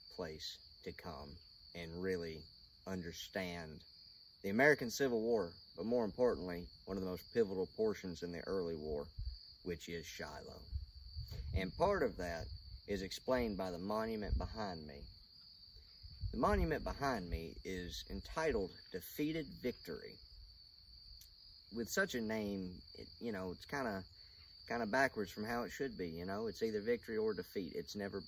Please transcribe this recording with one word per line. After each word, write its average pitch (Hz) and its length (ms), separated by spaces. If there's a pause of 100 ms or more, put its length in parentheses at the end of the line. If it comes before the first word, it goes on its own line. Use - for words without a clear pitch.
(160)
place 78 420 (260)
to 92 60
come 71 380 (480)
and 85 260
really 85 360 (500)
understand 87 840 (720)
the 98 80
American 135 400
Civil 120 300
War, 110 320 (240)
but 104 100
more 120 180
importantly, 90 640 (200)
one 95 100
of 95 80
the 92 40
most 90 140 (100)
pivotal 95 440
portions 95 480
in 87 80
the 85 160
early 87 260
war, 76 320 (560)
which 85 260
is 85 160
Shiloh. - 560 (960)
And 92 200
part 185 260
of 123 140
that 85 300 (420)
is 101 140
explained 117 540
by 92 140
the 87 80
monument 110 600
behind 95 460
me. 73 120 (1400)
The 107 60
monument 170 440
behind - 480
me 82 240 (100)
is 90 460
entitled 107 600 (180)
Defeated 156 560 (160)
Victory. - 540 (1600)
With 117 140
such 196 260
a 120 40
name, 104 520 (260)
it, - 80 (140)
you 117 100
know, 92 220
it's - 140
kinda, 117 360 (640)
kinda 117 200
backwards 110 440
from 107 140
how 120 180
it 104 80
should 135 260
be, 87 120
you 82 180
know? 104 220
It's 107 160
either 107 160
victory 113 380
or 110 160
defeat. 101 420
It's - 180
never 98 340